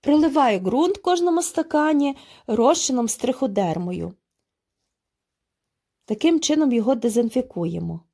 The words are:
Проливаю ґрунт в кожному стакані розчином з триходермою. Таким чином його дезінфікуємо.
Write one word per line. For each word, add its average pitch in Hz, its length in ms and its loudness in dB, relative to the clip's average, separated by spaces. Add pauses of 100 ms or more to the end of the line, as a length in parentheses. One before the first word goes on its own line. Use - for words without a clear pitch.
Проливаю 285 580 4
ґрунт 277 380 0
в - 40 -20
кожному 349 400 0
стакані 302 720 0 (300)
розчином 240 600 0
з - 80 -4
триходермою. 180 960 -4 (1900)
Таким 311 360 0
чином 302 320 0
його 233 220 2
дезінфікуємо. 214 1040 -2 (140)